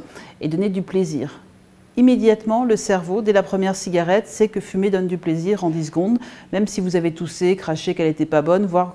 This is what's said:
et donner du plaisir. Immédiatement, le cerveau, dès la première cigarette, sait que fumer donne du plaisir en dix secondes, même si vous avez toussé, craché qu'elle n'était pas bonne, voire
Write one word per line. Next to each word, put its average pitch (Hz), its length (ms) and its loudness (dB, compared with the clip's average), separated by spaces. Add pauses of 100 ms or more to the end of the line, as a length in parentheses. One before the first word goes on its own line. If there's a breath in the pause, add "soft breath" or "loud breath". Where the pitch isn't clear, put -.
(420 loud breath)
et 151 60 -4
donner 175 200 -2
du 190 140 -4
plaisir. 156 580 -4 (560)
Immédiatement, 226 680 4
le 220 120 2
cerveau, 185 460 -2
dès 214 100 0
la 196 100 6
première 190 320 0
cigarette, 180 540 0
sait - 180 0
que 214 140 -4
fumer 190 280 -2
donne 185 200 0
du 180 100 -4
plaisir 165 460 -2
en 165 60 2
dix 160 160 -4
secondes, 190 320 0 (340 loud breath)
même 202 160 0
si - 120 -4
vous 185 140 -2
avez 170 180 2
toussé, 180 440 0
craché 175 400 -4
qu'elle 165 100 0
n'était 156 180 0
pas 156 160 2
bonne, 180 260 2
voire 180 280 0